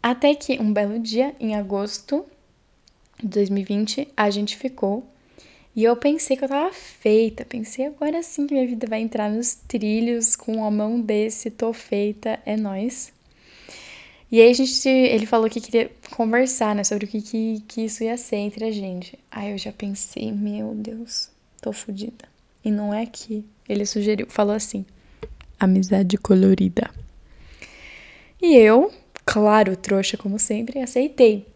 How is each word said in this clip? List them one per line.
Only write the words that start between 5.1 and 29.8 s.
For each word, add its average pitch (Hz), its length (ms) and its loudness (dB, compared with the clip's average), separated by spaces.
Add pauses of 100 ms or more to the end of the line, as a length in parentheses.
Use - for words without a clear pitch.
E 220 100 0
eu 240 120 4
pensei 285 400 0
que 269 80 -4
eu 262 40 -4
tava 302 240 -2
feita, 220 720 0
pensei, 247 420 -8
"Agora 302 360 -4
sim 285 240 -4
que 285 80 -4
minha 254 120 2
vida 233 220 -6
vai 220 120 -4
entrar 220 300 -2
nos 226 240 -2
trilhos, 226 800 -2
com 220 220 -6
uma 214 140 -2
mão 214 300 0
desse, 214 500 -2
tô 226 220 -4
feita, 214 720 -4
é 214 120 -4
nóis." 208 560 -6 (1200)
E 226 80 6
aí 233 100 10
a 240 40 4
gente, 262 340 0
ele 247 380 4
falou 220 220 2
que 226 120 -6
queria - 300 -2 (200)
conversar, 233 640 0
né, 202 100 -2
sobre 208 200 -6
o 202 40 -10
que, 214 120 -6
que, 220 460 -6
que - 160 -8
isso 220 220 -6
ia 233 120 -4
ser 240 200 -4
entre 208 280 -6
a 226 60 -2
gente. 185 480 -8 (120)
Aí 208 220 -8
eu 196 60 -8
já 208 140 -10
pensei, 208 600 -6
"Meu 208 420 -6
Deus, 226 560 -10 (300)
tô 220 120 -6
fodida." 208 560 -12 (360)
E 214 60 0
não 208 220 -2
é 220 140 -4
que 214 380 -10 (240)
ele 202 180 -2
sugeriu, 208 420 -2
falou 208 260 0
assim, 208 300 -6 (760)
"Amizade 190 600 2
colorida." 190 720 4 (1500)
E 330 140 8
eu, 233 360 8 (320)
claro, 208 520 4
trouxa 196 400 0